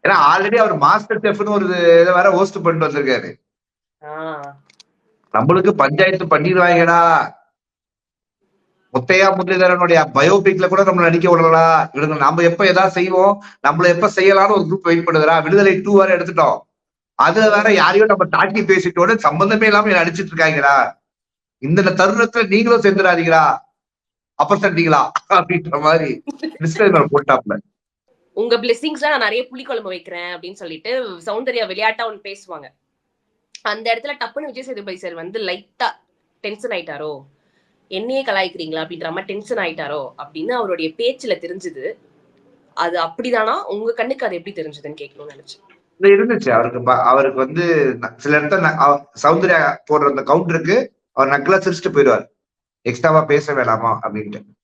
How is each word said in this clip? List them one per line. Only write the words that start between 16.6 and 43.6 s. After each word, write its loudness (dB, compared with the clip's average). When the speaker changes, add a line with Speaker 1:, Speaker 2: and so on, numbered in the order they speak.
Speaker 1:
அதுல 2
வேற 2
யாரையோ 4
நம்ம 2
தாக்கி -2
பேசிட்டோன்னு 0
சம்பந்தமே 0
இல்லாம 2
என்ன 2
அடிச்சிட்டு -6
இருக்காங்கடா, 2
இந்த 0
தருணத்துல 0
நீங்களும் 2
சேர்ந்துடாதீங்களா, 2
அப்ப 0
சேர்ந்தீங்களா?" 0
அப்படின்ற -2
மாதிரி 0
டிஸ்க்ளைமர் 0
போட்டாப்ல. 0
Speaker 2:
"உங்க -2
பிளெஸிங்ஸ்ல -4
நான் -2
நிறைய -4
புளிக்குழம்பு -10
வைக்கிறேன்" -12
அப்படின்னு -16
சொல்லிட்டு -10
சௌந்தர்யா -6
விளையாட்டா -4
ஒண்ணு -14
பேசுவாங்க. -18
அந்த -6
இடத்துல -10
டப்புன்னு -10
விஜய் -16
சேதுபதி -14
சார் -14
வந்து -12
லைட்டா -8
டென்ஷன் -10
ஆயிட்டாரோ, -12
"என்னையே -6
கலாய்க்கிறீங்களா?" -6
அப்படின்ற -12
மாதிரி -8
டென்ஷன் -10
ஆயிட்டாரோ -8
அப்படின்னு -10
அவருடைய -6
பேச்சுல -6
தெரிஞ்சுது. -10
அது -4
அப்படிதானா? -4